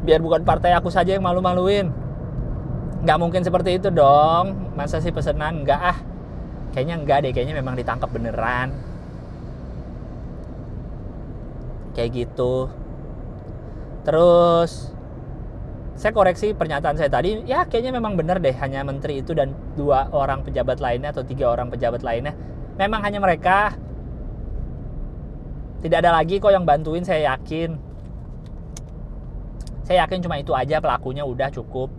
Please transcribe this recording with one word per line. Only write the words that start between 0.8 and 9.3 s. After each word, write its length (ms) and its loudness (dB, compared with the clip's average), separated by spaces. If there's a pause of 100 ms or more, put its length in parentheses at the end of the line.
saja 280 4
yang 80 0
malu-maluin. 680 2 (1120)
Nggak 160 4
mungkin 240 0
seperti 320 2
itu 160 0
dong. 800 6
Masa 320 -2
sih 80 0
pesenan? 520 -2
Nggak 160 4
ah. 180 2 (760)
Kayaknya 220 -2 (100)
nggak 160 6
deh, 100 0
kayaknya 300 0
memang 160 -4
ditangkap 320 -2
beneran. 640 -2 (3250)